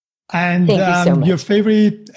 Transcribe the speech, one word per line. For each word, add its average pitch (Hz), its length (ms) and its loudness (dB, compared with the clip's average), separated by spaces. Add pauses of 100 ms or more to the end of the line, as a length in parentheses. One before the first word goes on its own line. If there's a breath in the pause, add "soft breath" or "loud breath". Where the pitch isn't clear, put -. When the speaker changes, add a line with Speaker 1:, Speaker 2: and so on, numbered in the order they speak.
(340)
Speaker 1:
And, 175 340 0
Speaker 2:
Thank 170 120 2
you 175 260 0
so 175 80 2
Speaker 1:
um, 160 100 0
your 175 140 0
Speaker 2:
much. - 80 -10
Speaker 1:
favorite, 214 720 0